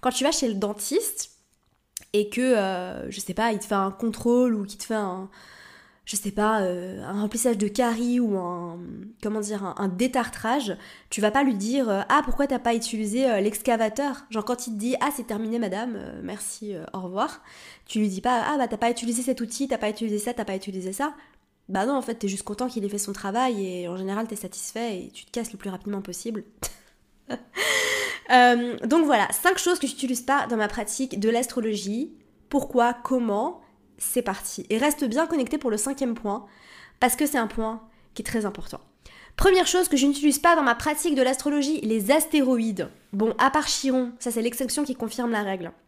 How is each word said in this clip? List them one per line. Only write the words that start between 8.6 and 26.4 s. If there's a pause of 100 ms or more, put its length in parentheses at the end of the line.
comment
dire,
un,
un
détartrage, (360)
tu
vas
pas
lui
dire,
euh, «
Ah,
pourquoi
t'as
pas
utilisé,
euh,
l'excavateur ? »
Genre
quand
il
te
dit, «
Ah,
c'est
terminé,
madame,
euh,
merci,
euh, (100)
au
revoir. » (420)
Tu
lui
dis
pas, «
Ah,
bah,
t'as
pas
utilisé
cet
outil,
t'as
pas
utilisé
ça,
t'as
pas
utilisé
ça. » (540)
Bah
non,
en
fait,
t'es
juste
content
qu'il
ait
fait
son
travail
et
en
général,
t'es
satisfait
et
tu
te
casses
le
plus
rapidement
possible. (840)